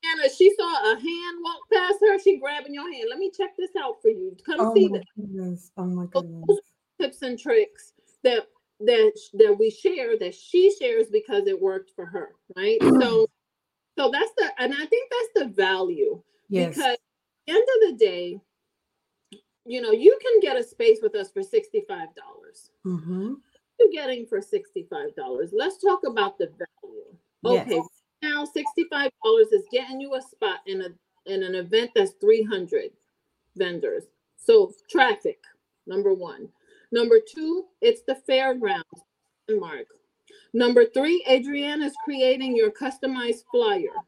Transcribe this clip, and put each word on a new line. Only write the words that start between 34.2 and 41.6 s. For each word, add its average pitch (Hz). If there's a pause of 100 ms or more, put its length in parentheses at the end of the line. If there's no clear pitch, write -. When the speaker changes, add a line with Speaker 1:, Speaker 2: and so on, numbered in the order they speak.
Speaker 1:
So 440 (180)
traffic, - (480)
number 196
one. 170 (440)
Number 233
two, 320 (140)
it's 226
the 262
fairgrounds, 254 (640)
mark. 165 (680)
Number 240
three, 302
Adrienne 285